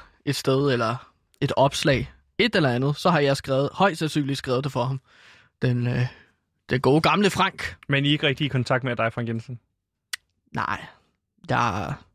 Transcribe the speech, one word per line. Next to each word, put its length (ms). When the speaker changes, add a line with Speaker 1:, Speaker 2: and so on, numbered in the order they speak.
Speaker 1:
et 100
sted, 380
eller 380
et 140
opslag, 560
et 180
eller 140
andet, 260
så 140
har 100
jeg 180
skrevet, 360
højst 260
sandsynligt 380
skrevet 260
det 80
for 120
ham. 180
Den... 260
Øh, 180
den 120
gode 200
gamle 280
Frank. 460
Speaker 2:
Men 160
I 20
er 40
ikke 160
rigtig 180
i 20
kontakt 360
med 120
dig, 180
Frank 140
Jensen? 320
Speaker 1:
Nej. 260
Der, 440